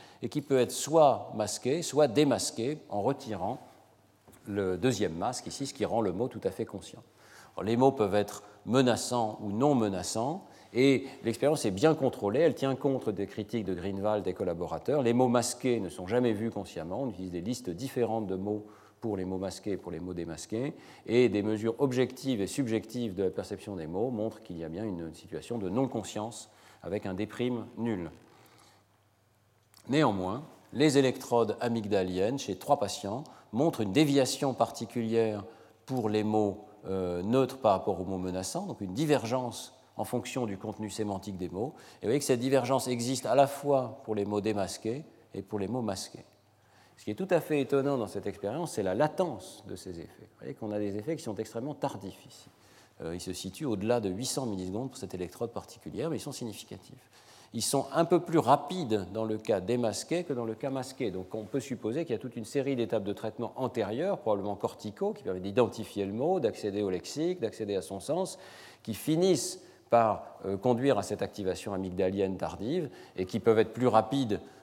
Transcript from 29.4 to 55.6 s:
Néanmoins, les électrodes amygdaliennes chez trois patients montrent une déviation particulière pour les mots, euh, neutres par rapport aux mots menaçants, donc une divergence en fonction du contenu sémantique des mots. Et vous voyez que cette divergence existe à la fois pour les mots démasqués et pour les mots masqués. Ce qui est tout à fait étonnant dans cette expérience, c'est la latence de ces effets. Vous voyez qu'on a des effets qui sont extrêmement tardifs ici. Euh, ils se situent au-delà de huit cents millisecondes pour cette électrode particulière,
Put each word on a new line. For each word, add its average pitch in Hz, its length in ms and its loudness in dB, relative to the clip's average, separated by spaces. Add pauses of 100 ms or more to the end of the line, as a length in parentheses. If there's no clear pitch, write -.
Néanmoins, 117 560 2 (280)
les 139 260 4
électrodes 117 640 4
amygdaliennes 104 800 0
chez 95 180 -6
trois 143 220 2
patients 98 460 -4 (280)
montrent 139 280 2
une 98 120 -2
déviation 139 640 4
particulière 113 880 0 (400)
pour 123 240 0
les 107 140 4
mots, 107 440 2 (200)
euh, 90 360 -2
neutres 127 360 2
par 107 140 6
rapport 95 280 0
aux 92 40 -4
mots 95 140 -4
menaçants, 92 480 -4
donc 139 160 -8
une 92 120 -6
divergence 127 800 0 (220)
en 107 80 -2
fonction 123 420 -2
du 98 100 -4
contenu 107 320 -8
sémantique 98 480 -4
des 87 120 -6
mots. 107 280 -4
Et - 300 -12
vous - 20 2
voyez 139 100 4
que 143 60 -2
cette 127 160 4
divergence 131 460 2
existe 123 400 -2
à 113 80 2
la 139 120 8
fois 135 580 0
pour 110 100 -2
les 101 100 0
mots 104 160 0
démasqués 107 640 -2 (300)
et 98 80 -6
pour 104 160 -6
les 95 100 -2
mots 123 140 -2
masqués. - 420 -6 (720)
Ce - 80 -20
qui 104 60 -4
est 104 40 -4
tout 185 160 -4
à 165 100 6
fait 147 200 2
étonnant 139 380 2
dans 107 80 0
cette 98 200 -6
expérience, 110 460 -4
c'est 107 100 -2
la 95 120 0
latence 143 720 -2
de 101 80 -10
ces 92 240 -12
effets. - 120 -14 (100)
Vous - 180 -20
voyez - 160 -10
qu'on 107 160 -8
a 104 80 -2
des 104 180 -2
effets 147 200 -4
qui - 60 -10
sont 107 120 -4
extrêmement 117 400 -6
tardifs 101 520 -8
ici. - 220 -20 (540)
Euh, 82 120 -6
ils 87 60 -6
se 92 120 -6
situent 98 320 -8
au-delà 113 360 0
de 101 80 0
huit 104 180 -4
cents 131 200 -2
millisecondes 101 440 -4
pour - 80 -16
cette 92 160 -10
électrode - 360 -6
particulière, - 580 -8